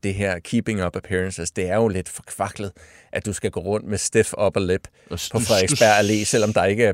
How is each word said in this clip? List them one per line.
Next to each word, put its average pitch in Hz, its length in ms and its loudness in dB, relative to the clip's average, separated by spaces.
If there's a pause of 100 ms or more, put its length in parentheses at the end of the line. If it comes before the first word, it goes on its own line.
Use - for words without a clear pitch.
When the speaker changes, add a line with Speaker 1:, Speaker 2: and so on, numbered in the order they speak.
Speaker 1:
det 98 120 -2
her 98 240 -2
keeping 107 480 -2
up 87 100 -4
appearances, 92 540 -4
det 90 200 -4
er 98 60 0
jo 113 120 4
lidt 92 200 -4
forkvaklet, - 640 -8 (400)
at - 140 -6
du 104 60 -4
skal 101 180 -4
gå 90 100 -6
rundt 101 260 -2
med 101 120 -4
stiff - 340 0 (140)
upper 98 140 0
lip 92 280 -2 (220)
Speaker 2:
Og 87 80 -8
s-, - 140 -8
Speaker 1:
på 113 60 0
Speaker 2:
du 117 60 0
s-, 98 40 -6
Speaker 1:
Frederiksberg 110 400 4 (140)
Speaker 2:
du 104 40 2
s- 101 40 2
Speaker 1:
Allé, 107 140 0
selvom 107 280 2
der 90 120 2
ikke 104 200 2
er 104 100 4